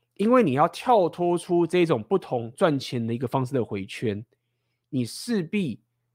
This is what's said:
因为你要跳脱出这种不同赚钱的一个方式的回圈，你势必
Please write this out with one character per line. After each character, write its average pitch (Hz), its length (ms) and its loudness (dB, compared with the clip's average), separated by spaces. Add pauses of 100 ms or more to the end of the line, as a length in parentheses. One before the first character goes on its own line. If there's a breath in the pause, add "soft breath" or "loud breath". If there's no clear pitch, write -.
(160)
因 214 160 2
为 254 100 6
你 151 120 4
要 147 140 4
跳 202 400 2
脱 175 300 0
出 170 300 2
这 175 180 2
种 147 160 0
不 190 160 -2
同 117 360 -4
赚 160 240 2
钱 123 280 -4
的 117 80 -2
一 120 60 -4
个 120 80 -4
方 131 180 -2
式 123 80 -8
的 123 100 0
回 101 220 -8
圈， 107 400 -6 (640)
你 127 160 -2
势 208 380 -4
必 165 360 -4 (340)